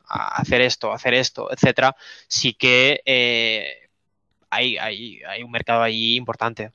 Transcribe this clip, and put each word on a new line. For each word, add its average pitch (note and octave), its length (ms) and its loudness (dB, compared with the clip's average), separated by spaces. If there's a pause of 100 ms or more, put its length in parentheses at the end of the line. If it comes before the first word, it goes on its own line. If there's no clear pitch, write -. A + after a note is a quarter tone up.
a - 340 -4
hacer B2 200 2
esto, A#2+ 320 0
a - 20 -4
hacer A#2+ 200 -2
esto, B2+ 380 -2
etcétera, C3 440 2 (320)
sí - 260 0
que, C3 500 4
eh... A#2 760 0 (680)
Hay, A#2+ 280 -2
hay, A2 500 -10
hay G#2+ 140 -10
un A#2+ 80 -16
mercado A#2 320 0
ahí A2+ 320 2
importante. A2+ 600 -4